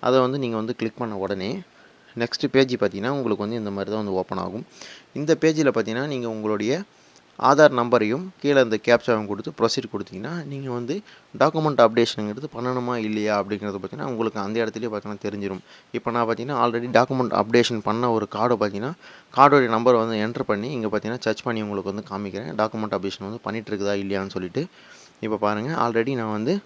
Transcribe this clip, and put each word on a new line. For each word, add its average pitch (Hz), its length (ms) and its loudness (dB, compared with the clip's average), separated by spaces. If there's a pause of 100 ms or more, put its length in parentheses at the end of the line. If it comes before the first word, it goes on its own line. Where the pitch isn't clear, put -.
அதை 127 160 6
வந்து 131 200 2
நீங்க 117 180 -2
வந்து 113 180 -4
கிளிக் 113 260 -6
பண்ண 107 240 -6
உடனே 98 260 -4 (640)
நெக்ஸ்ட் 117 360 -2
பேஜ் 131 240 4
பார்த்தீங்கன்னா 101 400 -2
உங்களுக்கு 107 300 -2
வந்து 113 160 -4
இந்த 104 140 -6
மாதிரி 98 160 -4
தான் 107 120 -4
வந்து 98 180 -2
ஓப்பன் 92 220 -4
ஆகும். 98 220 -8 (480)
இந்த 151 280 0
பேஜில் 156 300 4
பார்த்தீங்கன்னா 113 360 -2
நீங்க 127 220 -4
உங்களுடைய 107 440 -2 (680)
ஆதார் 139 340 8
நம்பரையும் 120 500 2 (140)
கீழே 139 240 4
இந்த 110 180 2
கேப்சாவும் 117 500 2
கொடுத்து 101 220 -6
ப்ரொசீட் 113 380 0
கொடுத்தீங்கன்னா, 104 440 -10 (120)
நீங்க 139 240 -10
வந்து 120 260 -4 (380)
டாக்குமெண்ட் 151 480 2
அப்டேஷனுங்கிறது 113 720 2
பண்ணணுமா 123 440 -4
இல்லையா 107 380 -2
அப்படிங்கிறத 101 420 -2
பார்த்தீங்கன்னா 110 320 -8
உங்களுக்கு 113 300 -4
அந்த 104 200 -4
இடத்துலயே 113 320 -4
பார்த்தீங்கன்னா 104 340 -10
தெரிஞ்சிரும். 98 360 -6 (320)
இப்போ 123 180 -4
நான் 117 160 0
பார்த்தீங்கன்னா 120 320 -2
already 120 320 0
டாக்குமெண்ட் 127 420 2
அப்டேஷன் 113 480 2
பண்ண 117 300 0
ஒரு 107 200 0
கார்டை 117 260 0
பார்த்தீங்கன்னா, 104 360 -2 (400)
கார்டோடைய 135 400 8
நம்பரை 117 240 6
வந்து 113 220 2
என்டர் 117 320 -4
பண்ணி 104 200 -2
இங்க 117 160 -4
பார்த்தீங்கன்னா 107 380 -4
சர்ச் 110 220 -2
பண்ணி 113 160 -2
உங்களுக்கு 98 300 -4
வந்து 104 140 -8
காமிக்கிறேன். 98 480 -6
டாக்குமெண்ட் 110 420 -2
அப்டேஷன் 95 300 -6
வந்து 113 140 -10
பண்ணிட்டு 107 300 -8
இருக்குதா 101 260 -2
இல்லையான்னு 98 380 -4
சொல்லிட்டு. 92 280 -6 (580)
இப்போ 107 160 -4
பாருங்க, 107 400 -2
already 117 380 0
நான் 110 220 -4
வந்து 123 180 -2 (100)